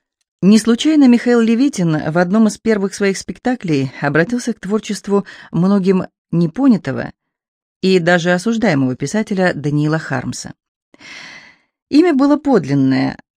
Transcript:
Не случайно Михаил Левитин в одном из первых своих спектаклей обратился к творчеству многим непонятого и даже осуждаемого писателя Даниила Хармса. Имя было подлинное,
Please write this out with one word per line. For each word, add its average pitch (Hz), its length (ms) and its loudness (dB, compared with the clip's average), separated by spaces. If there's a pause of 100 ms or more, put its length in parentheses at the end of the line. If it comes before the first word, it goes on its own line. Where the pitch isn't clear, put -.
(420)
Не 208 160 6
случайно 269 500 2
Михаил 240 320 2
Левитин 220 720 0
в 160 60 -2
одном 202 300 2
из 208 100 -10
первых 202 360 -2
своих 196 220 -2
спектаклей 170 760 -4 (100)
обратился 160 500 -2
к - 80 -12
творчеству 202 640 -4 (260)
многим 185 540 0 (260)
непонятого 165 840 0 (680)
и 185 180 4
даже 175 340 0
осуждаемого 180 600 0
писателя 185 600 -2
Даниила 147 440 -2
Хармса. 123 540 -8 (1400)
Имя 339 240 4
было 277 240 2
подлинное, 139 800 0 (200)